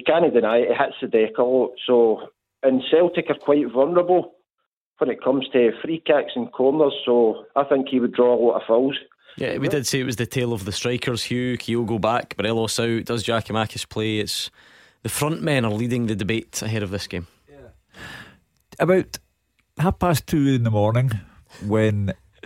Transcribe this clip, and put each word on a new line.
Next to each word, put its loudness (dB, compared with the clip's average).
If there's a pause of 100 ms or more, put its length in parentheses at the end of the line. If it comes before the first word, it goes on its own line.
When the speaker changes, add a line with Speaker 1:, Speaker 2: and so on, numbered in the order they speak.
Speaker 1:
can't 4
deny 4
it. 0
He 4
hits 0
the -8
deck 2
a 2
lot. 2 (140)
So, 4 (340)
and 2
Celtic 2
are 0
quite 2
vulnerable 2 (640)
when 0
it -6
comes 0
to 4 (120)
free -6
kicks 2
and -6
corners. 2 (120)
So 2 (120)
I 2
think 0
he 0
would -2
draw 4
a 0
lot 2
of -16
fouls. 2 (400)
Speaker 2:
Yeah, -4
we -2
did -2
say -2
it -4
was -4
the -4
tale -2
of -6
the -8
strikers, -4
Hugh. -4
Kyogo -2
back, -2
Morelos -2
out. 0
Does -4
Giakoumakis -4
play? -4
It's -6 (500)
the -8
front -4
men 0
are 0
leading -2
the -2
debate -6
ahead -4
of -6
this -8
game. -10 (240)
Speaker 3:
Yeah. -20 (1200)
About 2 (640)
half 0
past 0
two 2
in 2
the 2
morning, 2 (540)
when 0 (320)